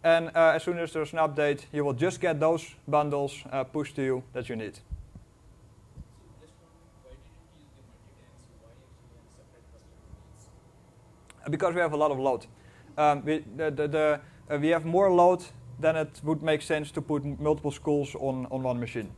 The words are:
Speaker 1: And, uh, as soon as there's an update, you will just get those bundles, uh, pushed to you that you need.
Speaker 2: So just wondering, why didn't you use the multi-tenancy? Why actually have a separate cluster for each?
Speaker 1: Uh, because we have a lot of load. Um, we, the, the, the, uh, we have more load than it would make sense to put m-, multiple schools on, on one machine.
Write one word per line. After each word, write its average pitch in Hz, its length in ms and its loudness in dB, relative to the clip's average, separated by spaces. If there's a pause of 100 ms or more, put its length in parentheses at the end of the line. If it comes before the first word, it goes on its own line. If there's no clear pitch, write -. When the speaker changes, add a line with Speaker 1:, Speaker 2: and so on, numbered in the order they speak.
Speaker 1:
And, 165 320 4
uh, 165 200 8
as 160 80 -2
soon 175 140 -2
as 165 160 -4
there's 156 200 -4
an 160 60 -2
update, 147 520 0
you 147 140 -2
will 139 80 0
just 160 280 -2
get 160 180 0
those 160 360 0 (120)
bundles, 143 640 -2
uh, 135 120 -4
pushed 147 320 -6
to 139 80 -2
you 131 200 -2 (100)
that 127 160 -8
you 120 60 -6
need. 107 200 -8
Speaker 2:
So - 60 -20 (1600)
just - 200 -20
wondering, - 320 -20 (100)
why 508 80 -20
didn't - 140 -20
you - 340 -20
use - 160 -20
the - 140 -20
multi-tenancy? - 720 -20
Why - 160 -20
actually - 360 -20
have - 120 -20
a - 100 -20
separate - 300 -20
cluster - 880 -20
for - 440 -20 (440)
each? - 40 -18
Speaker 1:
Uh, 143 40 -4
because 170 260 0
we 180 60 2
have 156 120 2
a 147 40 0
lot 151 140 4
of 131 80 -2
load. 131 260 0 (520)
Um, 147 280 4
we, 151 180 0 (120)
the, 156 160 -2
the, 147 160 -2
the, 151 340 2 (280)
uh, 147 100 -2
we 156 100 2
have 165 160 2
more 185 260 4
load 175 320 6 (360)
than 160 160 2
it 156 280 -6
would 151 180 0
make 156 200 2
sense 151 300 -4
to 156 100 -6
put 147 220 -2
m-, 143 160 -6
multiple 151 320 0
schools 147 440 -2
on, 131 340 -4
on 131 140 -6
one 123 160 -2
machine. 113 380 -8